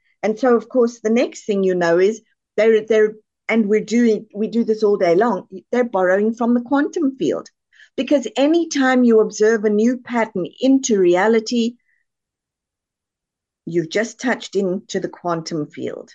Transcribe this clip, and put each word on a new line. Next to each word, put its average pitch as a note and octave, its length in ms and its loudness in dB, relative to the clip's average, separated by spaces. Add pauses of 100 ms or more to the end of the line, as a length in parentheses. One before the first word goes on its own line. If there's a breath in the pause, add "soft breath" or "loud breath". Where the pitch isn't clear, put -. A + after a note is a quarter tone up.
(240)
And G#3+ 160 -2
so, B3 160 2
of A3+ 140 -4
course, A#3+ 320 0
the G#3+ 80 -2
next A#3 360 -2
thing G3 200 -2
you F#3 100 0
know E3+ 240 2
is G#3+ 220 2 (340)
they're, A3 300 2
they're, G#3+ 300 2 (340)
and A3 180 2
we're G#3 160 0
doing, A3 500 0
we G#3 140 -4
do A3+ 160 -2
this G#3+ 180 -2
all G#3 140 2
day F3+ 180 2
long, G3 340 0 (240)
they're A#3+ 120 0
borrowing G3+ 500 0
from A#3 200 -2
the A#3+ 80 0
quantum C#4+ 560 -2
field. A#2 320 -4 (480 soft breath)
Because C#4 280 0 (120)
anytime C#4 640 2
you A3+ 160 6
observe G#3+ 460 0
a A3 40 2
new A3+ 280 0
pattern A3+ 500 -4 (140)
into C4 360 2
reality, A3 800 2 (1900)
you've E3 240 -4
just A3 300 -4
touched - 360 -4
into F#3+ 440 -4
the E3+ 100 -6
quantum E3 580 -6
field. - 480 -12